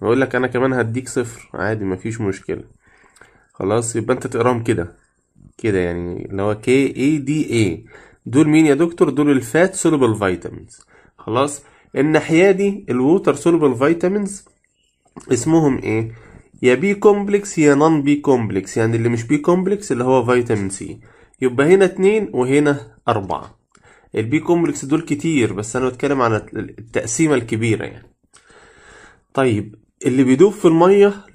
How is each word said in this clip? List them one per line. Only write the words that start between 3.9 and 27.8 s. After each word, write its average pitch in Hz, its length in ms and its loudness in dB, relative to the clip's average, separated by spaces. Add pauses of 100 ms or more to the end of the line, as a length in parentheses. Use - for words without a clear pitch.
يبقى 117 200 -2
انت - 120 -8
تقراهم 117 360 -2
كده 90 320 -4 (640)
كده، 101 220 -2
يعني 87 460 -6
اللي 98 160 -8
هو 107 140 -2
كي 127 400 0
اي 143 220 0
دي 143 360 -4
اي. 98 320 -2 (400)
دول 147 240 4
مين 156 160 6
يا 143 80 6
دكتور؟ 170 360 0
دول 143 220 2
الفات 156 440 2
سوليبل 135 400 2
فيتامينز. - 640 -6 (360)
خلاص؟ 131 460 -4 (320)
الناحية 156 560 2
دي 202 380 -2
الووتر 135 460 2
سوليبل 156 400 2
فيتامينز 180 680 -2 (880)
اسمهم 147 460 2
ايه؟ 113 340 -4 (500)
يا 123 140 4
بي 196 200 0
كومبلكس 202 640 0
يا 147 180 6
نون 151 260 4
بي 143 140 2
كومبلكس، 117 600 -2
يعني 117 200 0
اللي 113 120 0
مش 117 140 -2
بي 147 140 0
كومبلكس 185 540 0
اللي 123 120 -2
هو 127 220 2
فيتامين 117 440 0
سي. - 300 -14 (420)
يبقى 131 340 2
هنا 196 100 6
اتنين 190 480 0
وهنا 139 640 0 (100)
أربعة. 98 520 -4 (560)
البي 117 240 -2
كومبلكس 165 460 -2
دول 156 160 -2
كتير، 143 520 -2
بس 107 220 -8
أنا 127 140 -2
بتكلم 135 320 -2
على 110 320 0
التقسيمة - 800 -4
الكبيرة 113 500 -2